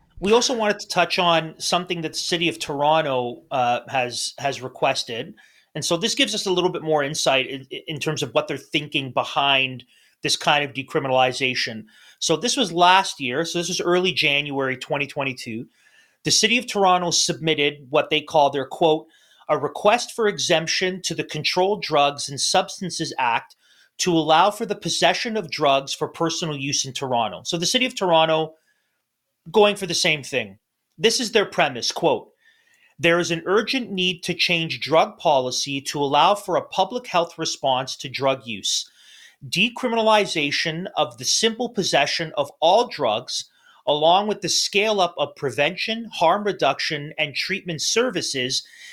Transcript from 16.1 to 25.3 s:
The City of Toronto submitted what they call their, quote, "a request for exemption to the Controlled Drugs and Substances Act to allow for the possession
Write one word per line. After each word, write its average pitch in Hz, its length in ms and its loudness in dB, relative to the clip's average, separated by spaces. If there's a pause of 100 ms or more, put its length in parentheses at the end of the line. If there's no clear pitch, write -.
The 160 60 0
City 220 260 4
of 247 100 -2
Toronto 180 440 2
submitted 147 800 0
what 147 180 2
they 151 140 2
call 151 260 4
their, 135 160 -4
quote, 160 440 0 (420)
"a 151 80 2
request 208 540 0
for 226 140 0
exemption 175 760 0
to - 120 -4
the 147 100 -4
Controlled 185 580 0
Drugs 143 440 0
and 139 140 -8
Substances 185 800 -2
Act 123 360 -2 (440)
to 175 180 2
allow 160 340 4
for 214 140 -4
the 196 100 -4
possession 185 640 0